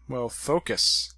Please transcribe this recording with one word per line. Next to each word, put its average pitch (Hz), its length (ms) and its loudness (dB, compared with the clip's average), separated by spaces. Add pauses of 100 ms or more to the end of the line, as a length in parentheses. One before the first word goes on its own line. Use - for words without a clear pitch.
Well, 123 200 -2
focus, - 880 0